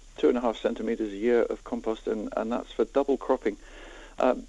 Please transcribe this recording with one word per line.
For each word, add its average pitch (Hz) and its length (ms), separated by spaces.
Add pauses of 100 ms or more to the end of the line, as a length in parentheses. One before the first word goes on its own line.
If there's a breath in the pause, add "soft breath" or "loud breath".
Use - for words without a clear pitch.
(180)
two 147 120
and 127 80
a 120 40
half 117 160
centimeters 110 560
a - 40
year 117 260
of - 200
compost, 113 440
and, 107 280
and 113 160
that's - 200
for 117 140
double 139 320
cropping. 120 400 (600 loud breath)
Um, 123 300